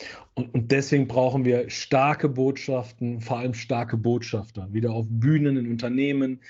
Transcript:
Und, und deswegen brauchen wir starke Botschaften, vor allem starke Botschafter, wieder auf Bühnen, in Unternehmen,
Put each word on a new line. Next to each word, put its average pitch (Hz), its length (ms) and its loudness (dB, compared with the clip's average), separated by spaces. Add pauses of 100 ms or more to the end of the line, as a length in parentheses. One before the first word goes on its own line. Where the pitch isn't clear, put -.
(360)
Und, 123 180 -6
und 117 180 0
deswegen 135 360 2
brauchen 127 380 2
wir 123 240 2
starke 147 600 2
Botschaften, 127 920 -4
vor 120 180 -4
allem 123 160 -4
starke 120 420 -2
Botschafter, 110 720 -2
wieder 113 200 0
auf 113 180 -2
Bühnen, 139 480 4
in 120 140 -2
Unternehmen, 131 800 0